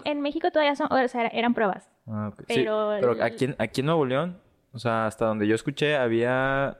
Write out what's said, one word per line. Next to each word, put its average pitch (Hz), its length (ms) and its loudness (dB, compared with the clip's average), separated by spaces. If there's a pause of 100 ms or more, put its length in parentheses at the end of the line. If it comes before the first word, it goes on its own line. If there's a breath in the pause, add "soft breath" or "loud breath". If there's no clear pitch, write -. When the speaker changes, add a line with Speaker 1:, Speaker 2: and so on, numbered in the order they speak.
Speaker 1:
en 294 180 -2
México 320 280 -2
todavía 294 260 2
son... 302 140 -2
o 262 180 2
sea, 240 180 -2
eran 233 260 0
pruebas. 226 380 -2 (160)
Speaker 2:
Ah, 107 260 -4
ok. - 80 -20
Sí, - 80 -18
Speaker 1:
Pero 214 520 0
Speaker 2:
pero 123 120 4
Speaker 1:
el - 100 -2
Speaker 2:
aquí 220 240 0
en, 135 120 -4
aquí 113 220 -2
en 131 60 0
Nuevo 156 200 2
León, 156 340 -2 (320)
o 120 60 -14
sea, 113 280 0
hasta 110 200 -2
donde 107 220 2
yo 107 60 4
escuché, 147 420 0
había 131 840 0